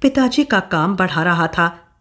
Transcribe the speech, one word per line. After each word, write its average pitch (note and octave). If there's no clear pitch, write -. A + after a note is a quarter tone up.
पिताजी C4+
का A3
काम F3+
बढ़ा E3+
रहा E3+
था। E3+